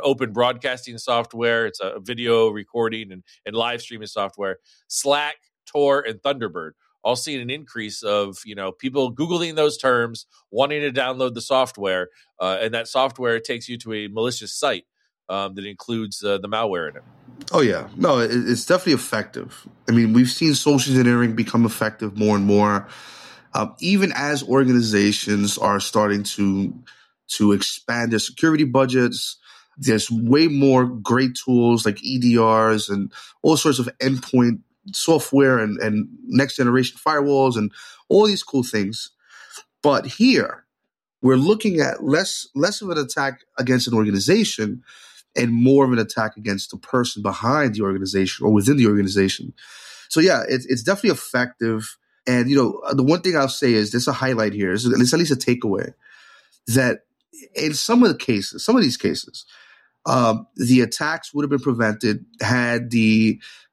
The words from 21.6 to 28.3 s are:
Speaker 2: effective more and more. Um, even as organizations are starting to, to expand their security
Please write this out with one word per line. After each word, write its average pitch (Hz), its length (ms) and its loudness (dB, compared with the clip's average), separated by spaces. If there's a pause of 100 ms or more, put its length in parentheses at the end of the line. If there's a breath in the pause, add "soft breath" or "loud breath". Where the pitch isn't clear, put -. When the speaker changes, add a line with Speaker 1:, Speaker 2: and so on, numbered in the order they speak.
Speaker 2:
effective 107 540 -4
more 107 180 2
and 101 80 0
more. 101 420 2 (680 loud breath)
Um, 107 260 -4
even 190 340 2
as 139 280 -2
organizations 107 1120 2
are 101 240 0
starting 104 440 0
to, 98 500 -2 (540 soft breath)
to 104 240 2
expand 117 600 -2
their 110 60 0
security 156 460 0